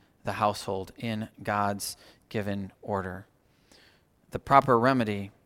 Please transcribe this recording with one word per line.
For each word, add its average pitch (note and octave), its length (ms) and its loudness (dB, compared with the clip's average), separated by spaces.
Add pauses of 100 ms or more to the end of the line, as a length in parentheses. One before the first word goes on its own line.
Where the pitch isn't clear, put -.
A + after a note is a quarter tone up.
(240)
the G#2 100 -4
household, G2+ 640 -2
in A2 320 -6 (120)
God's G#2 560 -2 (320)
given G2+ 420 -6 (100)
order. F#2+ 440 -6 (1080)
The - 80 -6
proper C3+ 380 6
remedy A2+ 540 2 (140)